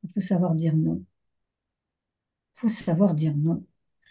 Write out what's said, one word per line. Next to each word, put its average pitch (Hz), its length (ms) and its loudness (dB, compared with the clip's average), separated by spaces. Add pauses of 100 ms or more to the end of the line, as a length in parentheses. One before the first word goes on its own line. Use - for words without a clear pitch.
Il 170 80 -14
faut - 80 -4
savoir 175 360 0
dire 160 200 0
non. 160 280 0 (1500)
Il - 40 -20
faut 240 100 -2
savoir 180 440 2
dire 151 220 0
non. 160 280 -2 (480)